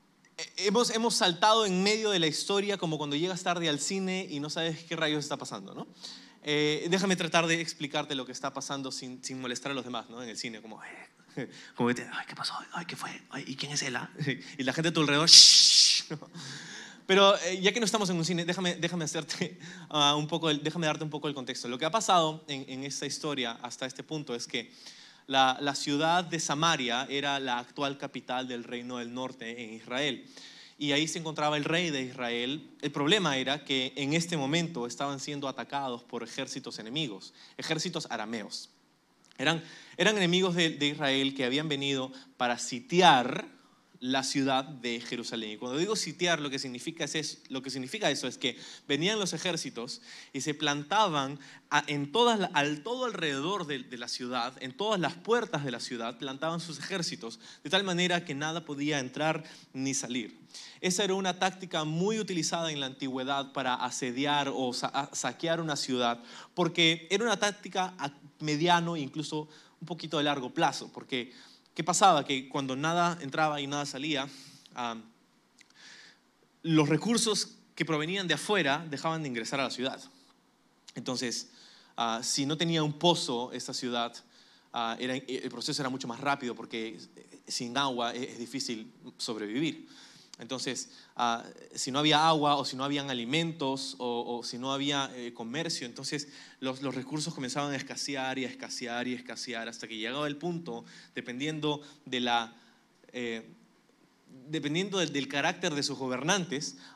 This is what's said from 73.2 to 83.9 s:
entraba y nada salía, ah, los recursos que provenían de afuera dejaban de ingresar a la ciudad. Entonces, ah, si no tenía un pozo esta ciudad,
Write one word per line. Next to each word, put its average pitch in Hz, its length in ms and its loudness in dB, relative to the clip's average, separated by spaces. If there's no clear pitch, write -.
entraba 147 400 0
y 139 60 -4
nada 143 180 -2
salía, 139 420 -2
ah, 120 220 -4
los 156 280 6
recursos 214 680 2
que - 100 -2
provenían 165 420 0
de 156 60 2
afuera 160 560 2
dejaban 160 340 -2
de 143 60 -4
ingresar 117 300 -2
a 135 40 2
la 117 80 0
ciudad. 123 300 -4
Entonces, 123 560 -6
ah, 117 280 -2
si 139 220 0
no 156 120 0
tenía 165 260 2
un 151 100 0
pozo 147 600 2
esta 123 200 -8
ciudad, 120 400 -2